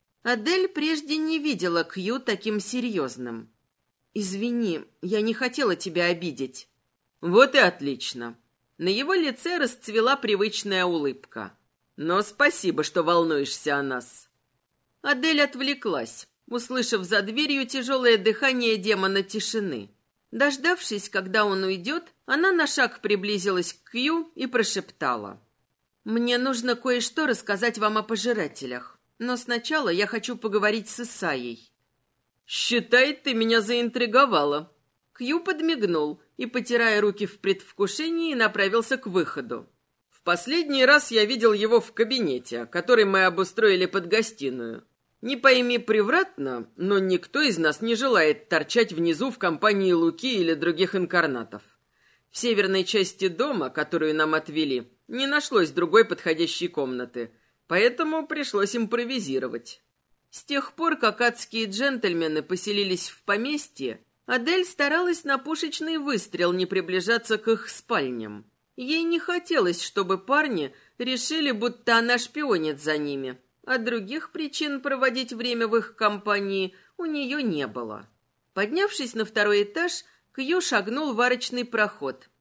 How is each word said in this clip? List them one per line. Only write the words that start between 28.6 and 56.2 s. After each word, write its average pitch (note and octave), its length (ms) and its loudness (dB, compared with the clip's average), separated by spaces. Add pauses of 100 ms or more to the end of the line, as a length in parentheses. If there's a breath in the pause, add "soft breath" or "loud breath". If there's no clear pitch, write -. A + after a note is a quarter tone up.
но B3 200 -4
сначала B3 520 -2
я G3+ 160 0
хочу A#3+ 320 -6
поговорить G#3+ 500 0
с - 120 -6
Исаей". C3+ 720 -6 (760)
"Считай, B3 680 2
ты C#4+ 200 -4
меня A3+ 260 4
заинтриговала". A3 1120 2 (460)
Кью C#4 220 -2
подмигнул C4 800 0 (160 soft breath)
и, B3 80 -6
потирая A#3 560 2
руки G3+ 240 2
в - 140 -10
предвкушении, D4+ 960 -2
направился A3+ 640 2
к B3+ 100 -14
выходу. D3 600 -2 (440)
"В - 100 -20
последний C4+ 640 2
раз C#4+ 240 8
я A3 160 4
видел A3+ 280 4
его A3 280 4
в - 100 -8
кабинете, C3+ 760 -2
который G#3+ 380 4
мы F#3+ 200 6
обустроили F#3 600 4
под F3+ 200 -2
гостиную. C3 760 -2 (380)
Не B3+ 160 -4
пойми B3 420 4
превратно, G#3+ 960 0
но G3 240 0
никто F#3 420 0
из A3+ 160 2
нас D#3+ 240 0
не A3+ 140 0
желает G3 520 2
торчать F3 460 2
внизу E3+ 380 0
в - 80 -12
компании F#3+ 520 2
Луки E3+ 480 2
или E3 140 2
других E3 400 0
инкарнатов". E3 720 -2 (720)
В - 20 -10
северной F#3+ 460 2
части F#3+ 460 0
дома, F3 400 -2
которую D#3 440 0
нам D#3 200 2
отвели, D3 580 -2 (160)
не B3+ 180 -4
нашлось C#4 440 2
другой F3 340 4
подходящей E3 640 -2